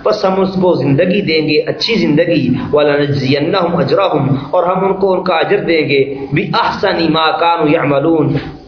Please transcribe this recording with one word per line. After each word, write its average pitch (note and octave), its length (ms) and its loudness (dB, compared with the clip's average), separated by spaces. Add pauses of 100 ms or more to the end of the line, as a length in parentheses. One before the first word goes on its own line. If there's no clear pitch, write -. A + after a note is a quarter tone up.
پس G#3 220 0
ہم F#3+ 160 0
اس F#3 220 -2
کو F3+ 180 4
زندگی E3 480 2
دیں D#3 180 0
گے، D3+ 100 2 (160)
اچھی - 280 -2
زندگی، D#3+ 420 2 (300)
وَلَنَجْزِيَنَّهُمْ D3 960 0 (140)
أَجْرَهُمْ، E3+ 380 0 (280)
اور F3+ 200 2
ہم F#3+ 160 0
ان F#3+ 60 0 (100)
کو F#3+ 100 2
ان F3+ 160 -2
کا E3 160 0
اجر F3+ 260 0
دیں D#3+ 180 2
گے، C#3 120 2 (320)
بِأَحْسَنِ F#3+ 800 -2
مَا D#3+ 120 2 (180)
كَانُوا E3 320 2
يَعْمَلُونَ C#3+ 500 0 (400)